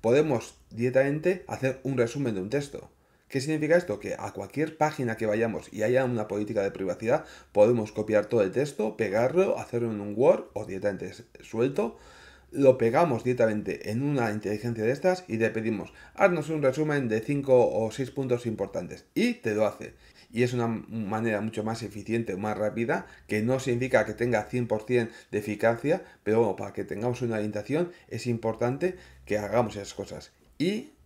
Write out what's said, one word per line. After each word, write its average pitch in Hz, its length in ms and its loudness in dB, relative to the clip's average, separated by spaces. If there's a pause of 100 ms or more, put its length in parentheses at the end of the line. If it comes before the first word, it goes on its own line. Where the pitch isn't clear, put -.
podemos 127 540 2 (140)
directamente 143 760 0
hacer 127 340 -2
un 131 160 -2
resumen 117 380 0
de 92 60 -2
un 104 100 -6
texto. - 400 -6 (360)
¿Qué 135 140 -2
significa 151 340 0
esto? 175 240 0
Que 98 200 -6
a 104 140 -10
cualquier 131 440 -6
página 127 400 -2
que 113 80 -2
vayamos 107 480 -2
y 107 80 -6
haya 127 240 2
una 117 220 -2
política 104 340 -2
de 98 80 0
privacidad, 110 560 -2 (280)
podemos 107 380 6
copiar 104 360 0
todo 117 160 4
el 92 80 2
texto, 139 460 -2
pegarlo, 120 600 2
hacerlo 117 320 -4
en 104 100 -6
un 104 160 -8
Word 147 280 4 (100)
o 104 120 -6
directamente 95 420 -4
s-, - 160 -14 (180)
suelto, 143 560 -2 (540)
lo 135 280 6
pegamos 120 440 4
directamente 107 680 0
en 117 100 -2
una 135 300 0
inteligencia 107 520 -4
de 117 80 2
estas 180 360 0
y 110 100 -2
le 110 140 2
pedimos, 110 420 -4 (220)
"Haznos 170 340 2
un 156 140 -2
resumen 143 440 2
de 110 120 2
cinco 127 520 4
o 110 200 0
seis 127 180 -6
puntos 123 380 -2
importantes", 95 680 -6
y 233 220 2
te 110 180 -2
lo 107 140 2
hace. - 260 -8 (380)
Y 117 100 0
es 123 120 2
una 120 120 0
m-, 113 240 -4
manera 110 520 -2
mucho 110 220 -4
más 113 200 -4
eficiente, 107 540 -4
más 104 200 -4
rápida, 117 480 -2 (220)
que 107 160 0
no 127 160 0
significa 123 440 2
que 107 120 -4
tenga 117 300 0
cien 123 200 -2
por 110 220 -2
cien 120 240 2 (180)
de - 80 -4
eficacia, 117 640 0 (220)
pero 110 160 4
bueno, 101 160 4
para 101 180 -8
que 101 120 -6
tengamos 117 360 -4
una 117 140 -2
orientación 107 560 -2 (160)
es 117 180 -8
importante 123 680 -2 (300)
que 101 120 0
hagamos 104 380 0
esas 101 180 -10
cosas. 87 380 -12 (260)
Y 202 360 -2 (120)